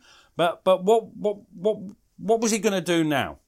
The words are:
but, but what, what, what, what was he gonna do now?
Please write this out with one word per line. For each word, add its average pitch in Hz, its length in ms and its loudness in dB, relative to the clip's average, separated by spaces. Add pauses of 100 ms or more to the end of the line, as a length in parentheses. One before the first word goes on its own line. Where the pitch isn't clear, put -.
(360)
but, 170 260 -2
but 185 220 2
what, 214 320 2
what, 202 220 -4 (140)
what, 202 260 -2 (400)
what 220 220 0
was 226 120 0
he 226 80 0
gonna 196 200 0
do 170 220 2
now? 123 460 -2